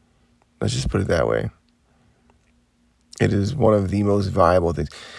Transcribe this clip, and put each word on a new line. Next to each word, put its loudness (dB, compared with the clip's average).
Let's -2
just -4
put 0
it -2
that 0
way. -2
It 2
is -2
one 4
of 0
the 0
most 0
viable 2
things. -4